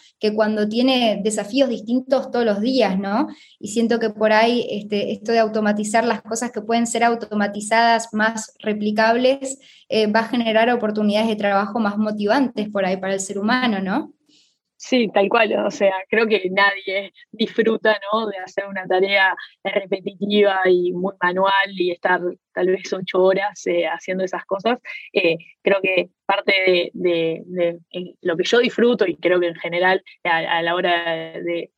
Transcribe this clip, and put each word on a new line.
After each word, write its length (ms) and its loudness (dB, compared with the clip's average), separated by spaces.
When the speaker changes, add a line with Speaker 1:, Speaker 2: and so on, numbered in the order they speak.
Speaker 1:
que 140 0
cuando 340 0
tiene 560 2
desafíos 460 0
distintos 600 -2
todos 140 0
los 160 0
días, 400 2
¿no? 300 -2
Y 120 -12
siento 300 0
que 100 0
por 240 2
ahí, 360 4
este, 440 -4
esto 180 -6
de 80 2
automatizar 640 0
las 200 -2
cosas 280 -6
que 100 -8
pueden 260 0
ser 180 0
automatizadas, 1080 0
más 460 -2
replicables, 1000 0
eh, 200 2
va 140 2
a 60 -2
generar 440 2
oportunidades 580 0
de 80 -2
trabajo 420 0
más 180 -2
motivantes 720 0
por 160 -2
ahí 140 0
para 160 -6
el 80 -4
ser 160 -8
humano, 440 0
¿no? 300 -4
Speaker 2:
Sí, 340 0
tal 180 2
cual, 220 2
o 60 -2
sea, 220 2
creo 180 2
que 240 0
nadie 600 -2
disfruta, 640 0
¿no? 160 -2
de 100 -8
hacer 300 -8
una 180 -10
tarea 480 2
repetitiva 960 0
y 220 4
muy 280 -4
manual 520 2
y 200 -2
estar 300 0
tal 140 -2
vez 260 -2
ocho 300 0
horas, 420 0
eh, 220 0
haciendo 380 -6
esas 200 -6
cosas. 320 -2
Eh, 240 2
creo 180 2
que 300 -2
parte 280 0
de, 260 2
de, 520 -2
de, 340 -2
eh, 280 -12
lo 140 -2
que 80 0
yo 160 2
disfruto 480 2
y 80 -2
creo 240 2
que 80 0
en 80 -6
general 480 0
a, 320 0
a 40 -2
la 140 0
hora 640 -2
de, 380 -6